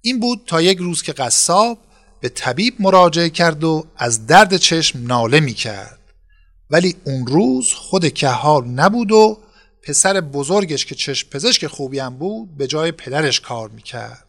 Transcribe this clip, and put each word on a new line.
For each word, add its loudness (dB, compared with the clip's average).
این -2
بود -4
تا 0
یک 4
روز -6
که -8
قصاب 0
به -6
طبیب -2
مراجعه 4
کرد 0
و 0
از -4
درد 6
چشم 0
ناله 2
می -2
کرد، -10
ولی 2
اون -4
روز 2
خود -2
کحال 0
نبود 0
و 6
پسر 0
بزرگش -2
که -14
چشم -8
پزشک -2
خوبی -8
هم -8
بود -10
به -4
جای -4
پدرش -4
کار -12
می -20
کرد. -16